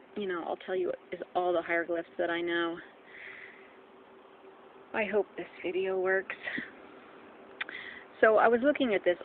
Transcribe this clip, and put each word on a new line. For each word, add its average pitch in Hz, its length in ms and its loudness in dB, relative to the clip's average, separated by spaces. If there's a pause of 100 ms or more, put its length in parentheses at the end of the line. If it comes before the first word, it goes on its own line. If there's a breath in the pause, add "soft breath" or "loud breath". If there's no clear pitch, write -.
(160)
you 381 120 -4
know, 180 200 -4
I'll 180 180 -4
tell - 100 -2
you 180 160 0 (200)
is 180 80 -8 (160)
all 180 180 2
the 165 80 2
hieroglyphs 170 460 -2 (100)
that 170 140 0
I 170 100 -2
know. 170 360 -2 (2250 loud breath)
I 220 100 0
hope 196 220 0 (100)
this 170 80 -8 (180)
video 190 360 -2
works. 190 360 0 (1900 loud breath)
So 220 160 8
I - 100 6
was 233 160 4
looking 277 320 2
at 175 80 -2
this 175 220 2